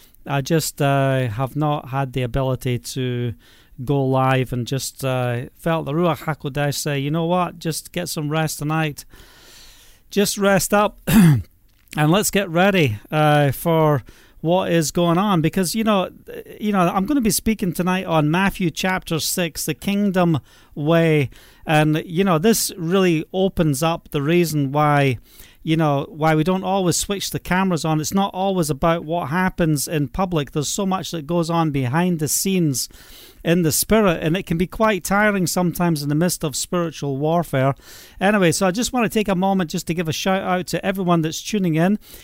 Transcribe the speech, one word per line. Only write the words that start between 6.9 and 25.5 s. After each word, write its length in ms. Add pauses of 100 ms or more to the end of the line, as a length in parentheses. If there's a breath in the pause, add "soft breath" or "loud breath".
"You 120
know 140
what? 340
Just 340
get 160
some 180
rest 320
tonight. 460 (1040 loud breath)
Just 280
rest 360
up 300
<clears throat> 40
and 340 (540)
let's 360
get 180
ready, 480 (120)
uh, 420
for 520 (380 soft breath)
what 300
is 200
going 280
on." 200
Because, 340
you 120
know, 240 (500)
you 140
know, 60
I'm 260
gonna 160
be 80
speaking 420
tonight 340
on 240
Matthew 420
chapter 480
six, 440
the 100
kingdom 640 (360 soft breath)
way. 540 (360 loud breath)
And, 400
you 200
know, 140
this 360
really 560
opens 500
up 280
the 120
reason 500
why, 480 (420 loud breath)